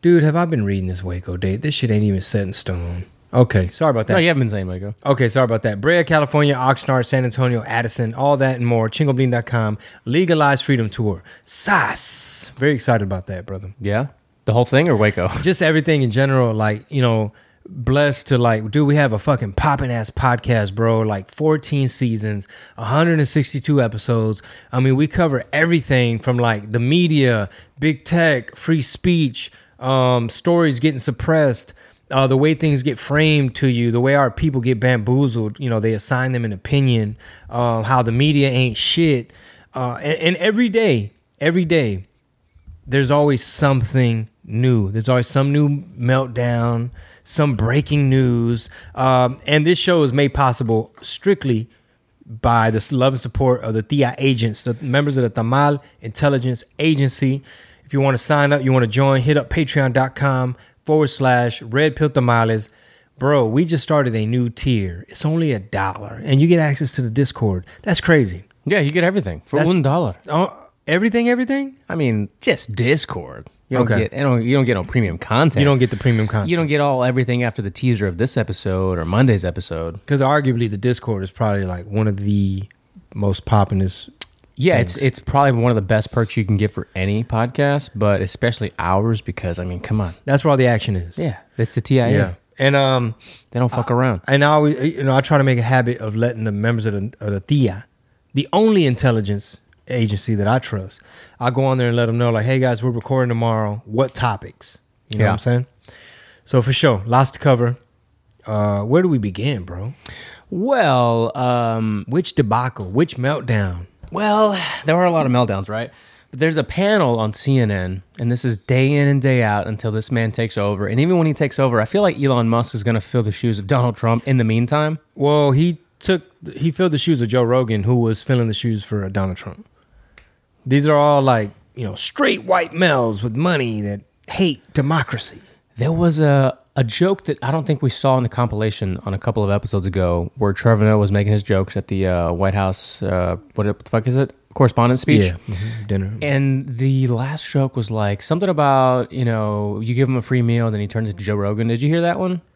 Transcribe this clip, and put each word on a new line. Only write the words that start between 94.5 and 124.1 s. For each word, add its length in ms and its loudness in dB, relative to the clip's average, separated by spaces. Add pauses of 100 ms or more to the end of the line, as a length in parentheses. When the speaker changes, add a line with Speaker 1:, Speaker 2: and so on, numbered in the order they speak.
Speaker 1:
you 200 -2
know, 120 2
I 60 4
try 160 2
to 60 4
make 140 2
a 40 0
habit 360 0
of 160 -6
letting 300 -2
the 80 -2
members 320 0
of 80 0
the, 260 -4
of 140 -4
the 80 -4
tia, 460 0 (480)
the 180 -2
only 320 4
intelligence 720 0 (320)
agency 460 -2
that 120 0
I 120 2
trust, 420 -8 (400)
I 100 0
go 140 0
on 140 0
there 100 2
and 80 0
let 140 2
'em 80 -2
know, 120 2
like, 140 0
"Hey, 160 0
guys, 240 0
we're 80 0
recording 380 -2
tomorrow. 560 -2
What 280 -2
topics?" 640 -6 (300)
You 100 -6
know 60 4
what 40 4
Speaker 2:
Yeah. 40 2
Speaker 1:
I'm 60 0
saying? 280 0 (760)
So, 180 2
for 120 0
sure, 320 2
lots 260 2
to 80 -12
cover. 380 2 (680)
Uh, 360 -2
where 200 2
do 60 2
we 100 2
begin, 460 -4
bro? 300 -10 (560)
Speaker 2:
Well, 840 0
um, 720 -2
Speaker 1:
Which 260 -4
debacle? 560 -2
Which 260 0
meltdown? 680 -2 (240)
Speaker 2:
Well, 460 2 (280)
there 100 2
were 120 4
a 40 4
lot 140 2
of 80 0
meltdowns, 380 0
right? 200 -6 (400)
But 80 -14
there's 200 2
a 60 0
panel 540 2
on 140 -2
C 260 0
N 120 2
N, 320 -4 (180)
and 100 -2
this 140 -2
is 140 -2
day 340 2
in 160 2
and 140 2
day 200 2
out 240 0
until 240 -4
this 220 -4
man 200 0
takes 260 -4
over. 280 -2
And 140 0
even 180 2
when 80 2
he 80 0
takes 240 -2
over, 220 2
I 60 0
feel 160 0
like 200 0
Elon 260 2
Musk 260 0
is 80 -6
gonna 180 0
fill 220 -2
the 100 -2
shoes 260 -2
of 80 -10
Donald 300 0
Trump 320 0